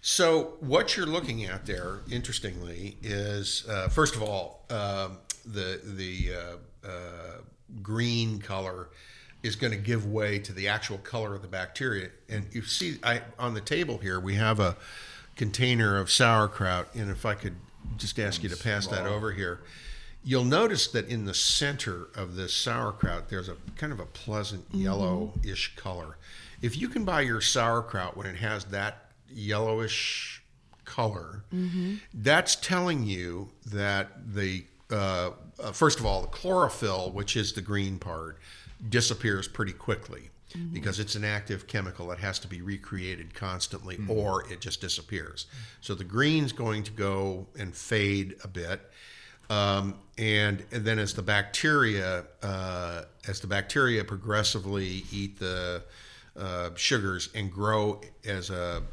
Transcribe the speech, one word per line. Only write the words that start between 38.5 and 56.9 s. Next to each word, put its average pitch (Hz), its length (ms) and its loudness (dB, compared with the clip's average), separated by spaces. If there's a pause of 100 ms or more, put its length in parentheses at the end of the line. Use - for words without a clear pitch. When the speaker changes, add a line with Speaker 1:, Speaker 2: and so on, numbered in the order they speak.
Speaker 1:
disappears 107 580 2
pretty 95 260 -4
quickly - 560 -6 (240)
Speaker 3:
Mm-hmm. 170 200 -6
Speaker 1:
because 101 260 -2
it's 104 140 -2
an 104 100 -2
active 101 440 -2
chemical 92 400 -4
that 87 100 -6
has 95 220 -2
to - 80 -12
be 90 160 -8
recreated 92 720 -6
constantly 92 600 -6
Speaker 2:
Mm-hmm. 98 140 -4
Speaker 1:
or 95 400 0
it 90 100 -10
just - 200 -6
disappears. 85 640 -6 (340)
So - 140 -6
the 92 100 -6
green's 135 480 4
going 110 320 0
to 104 80 -8
go 98 540 0 (120)
and 95 180 -6
fade 101 680 2
a - 40 -10
bit. 90 340 -4 (680)
Um, 101 420 4 (240)
and, 104 540 4
and 117 140 -4
then 110 120 4
as 101 160 0
the 110 80 -4
bacteria, 101 1000 4 (180)
uh, 92 640 -4 (240)
as 98 120 -4
the - 80 -8
bacteria 110 560 2
progressively 98 1080 0
eat 101 280 -4
the, 90 440 -2 (520)
uh, 90 400 -4
sugars 95 600 2